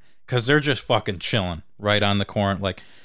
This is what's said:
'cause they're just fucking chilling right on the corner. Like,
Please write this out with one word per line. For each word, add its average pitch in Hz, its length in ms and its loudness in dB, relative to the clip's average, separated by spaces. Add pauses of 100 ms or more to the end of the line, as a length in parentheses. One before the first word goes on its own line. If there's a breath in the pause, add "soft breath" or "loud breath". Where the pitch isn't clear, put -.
(260)
'cause 123 200 0
they're 147 140 6
just 143 220 -2
fucking 107 360 0
chilling 90 440 -2 (160)
right 104 240 2
on 101 160 2
the 98 60 0
corner. 98 360 0
Like, 95 220 -4 (220 soft breath)